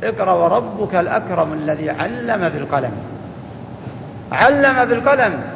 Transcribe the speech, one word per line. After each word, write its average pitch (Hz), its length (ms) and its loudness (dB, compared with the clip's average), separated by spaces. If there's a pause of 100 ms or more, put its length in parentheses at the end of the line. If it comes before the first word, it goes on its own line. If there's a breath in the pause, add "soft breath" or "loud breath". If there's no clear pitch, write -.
اقرأ: 214 280 0
"وربك 196 640 2
الأكرم 170 580 0
الذي 151 360 -2
علم 220 600 -2
بالقلم". 139 420 -2 (1400)
علم 262 540 6
بالقلم، 233 560 2 (140)